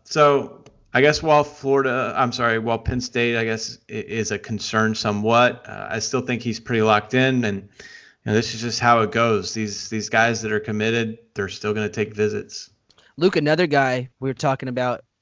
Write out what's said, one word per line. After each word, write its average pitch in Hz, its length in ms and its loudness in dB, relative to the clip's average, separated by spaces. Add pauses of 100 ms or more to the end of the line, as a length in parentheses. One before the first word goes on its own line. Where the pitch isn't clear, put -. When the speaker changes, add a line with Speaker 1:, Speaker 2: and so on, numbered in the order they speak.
Speaker 1:
so - 600 2 (300)
I 123 60 4
guess 147 220 4
while 151 200 4
Florida, 135 720 0
I'm 123 160 0
sorry, 117 280 0
while 113 180 -2
Penn 127 220 -4
State, 120 360 -2
I 113 80 0
guess, - 340 -6 (120)
i-, - 20 -18
is 110 380 -6
a 104 80 -4
concern 110 560 -2
somewhat, 113 760 2
uh, 50 220 -12
I 113 80 -6
still 123 220 -2
think 123 200 -4
he's 113 200 -6
pretty 113 220 0
locked 107 320 4
in, 131 300 2
and, 98 180 -4
you 101 60 -20 (580)
know, 110 60 0
this 113 220 2
is 110 80 -10
just 117 160 -4
how 120 220 6
it 107 100 2
goes. 113 420 0
These, 107 360 -8
these 107 200 -6
guys 113 340 2
that 107 100 -4
are 107 80 0
committed, 110 580 -2 (160)
they're 98 140 -4
still 104 260 -4
gonna 107 140 -2
take 104 260 -4
visits. 104 560 -4 (460)
Speaker 2:
Luke, 180 180 2
another 160 320 2
guy 131 420 0 (120)
we 135 100 -4
were 127 40 -4
talking 135 340 -4
about, 123 360 -4 (180)